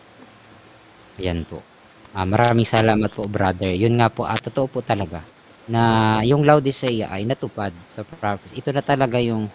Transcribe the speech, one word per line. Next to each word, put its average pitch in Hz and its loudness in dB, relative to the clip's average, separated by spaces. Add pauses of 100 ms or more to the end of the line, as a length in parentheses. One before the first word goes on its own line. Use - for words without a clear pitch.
(1160)
Ayan 87 -4
po. 80 -14 (480)
Ah, 95 -4
maraming 117 4
salamat 110 2
po, 107 -8
brother. 95 -2
Yun 117 2
nga 113 6
po, 117 -6
ah, 110 -4
totoo - -4
po 127 -8
talaga 90 -4 (380)
na 117 0 (400)
yung 143 2
Laodicea 135 2
ay 98 -6
natupad 107 -6 (160)
sa 107 -14
prophecy. 104 -8
Ito - -4
na 135 -2
talaga 131 0
yung 113 -2